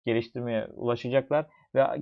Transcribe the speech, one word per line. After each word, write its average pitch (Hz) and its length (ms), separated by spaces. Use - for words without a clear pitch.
geliştirmeye 117 600
ulaşacaklar 135 800
ve 135 100